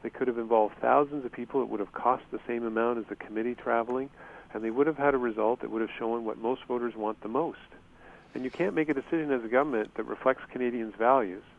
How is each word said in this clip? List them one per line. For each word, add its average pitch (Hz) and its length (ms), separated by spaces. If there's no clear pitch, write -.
They 117 60
could - 180
have 117 120
involved 110 420
thousands 139 440
of 120 60
people. 123 300
It 113 80
would 107 100
have 98 140
cost 123 380
the 113 160
same 117 180
amount 117 340
as 104 60
the 101 100
committee 113 380
traveling, 120 560
and 107 100
they 113 80
would 139 160
have 156 100
had 143 160
a 131 60
result 113 420
that 113 80
would 110 120
have 107 100
shown 117 340
what 113 140
most 120 240
voters 120 320
want 110 260
the - 80
most. 143 300
And 127 100
you 131 60
can't 185 240
make 156 160
a 143 60
decision 151 360
as 123 120
a 113 40
government 123 480
that 113 100
reflects 123 360
Canadians' 120 440
values 113 480